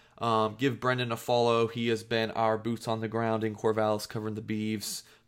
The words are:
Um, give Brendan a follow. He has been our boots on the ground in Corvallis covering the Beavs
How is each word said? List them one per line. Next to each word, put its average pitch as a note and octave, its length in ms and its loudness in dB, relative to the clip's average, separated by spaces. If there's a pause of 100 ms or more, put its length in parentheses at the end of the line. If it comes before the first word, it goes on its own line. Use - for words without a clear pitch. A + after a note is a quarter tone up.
(180)
Um, A2 400 2
give B2 220 0
Brendan B2 320 0
a A2+ 40 -2
follow. A#2 500 4
He A#2 220 -2
has A2 140 2
been A2+ 280 0
our A2 260 2
boots A2+ 320 -4
on A2+ 120 -2
the A2 80 -4
ground A2+ 360 0
in G#2+ 100 -2
Corvallis G#2+ 540 2
covering G#2+ 260 -6
the A2 60 -8
Beavs G#2+ 640 -4 (260)